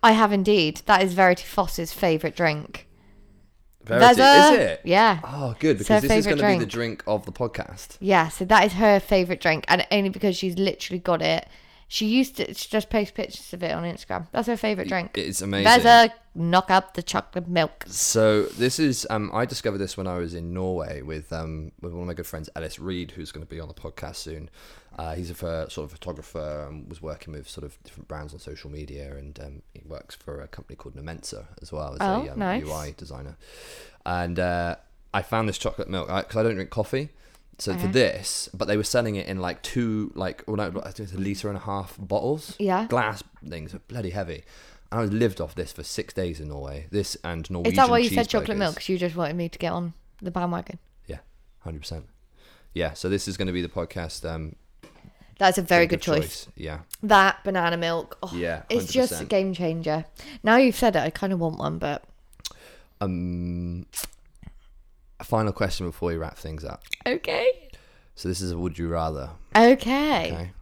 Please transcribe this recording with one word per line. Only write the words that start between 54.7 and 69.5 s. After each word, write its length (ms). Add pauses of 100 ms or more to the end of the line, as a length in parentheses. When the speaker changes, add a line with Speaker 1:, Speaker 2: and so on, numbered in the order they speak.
Speaker 1:
That's 180
a 60
very 240
Speaker 2:
drink 160
Speaker 1:
good 100
Speaker 2:
of 80
Speaker 1:
choice. 240
Speaker 2:
choice. 100
Yeah. 240 (220)
Speaker 1:
That, 420
banana 340
milk. 440
Oh, 140
Speaker 2:
Yeah, 340
Speaker 1:
it's 160
just 280
a 20
Speaker 2:
hundred 100
percent. 40
Speaker 1:
game 260
changer. 500 (380)
Now 140
you've 180
said 200
it, 40
I 100
kinda 280
want 200
one, 220
but 240 (960)
Speaker 2:
Um, 840 (1300)
a 40
final 300
question 320
before 240
we 80
wrap 200
things 260
up. 200 (220)
Speaker 1:
Okay. 640 (460)
Speaker 2:
So 120
this 140
is 100
a 60
would 220
you 80
rather. 440 (240)